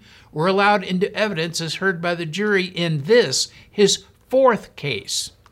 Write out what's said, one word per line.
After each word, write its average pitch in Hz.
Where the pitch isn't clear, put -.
were 156
allowed 196
into 185
evidence 175
as 160
heard 185
by 175
the 170
jury 190
in 165
this, 170
his 196
fourth 254
case. -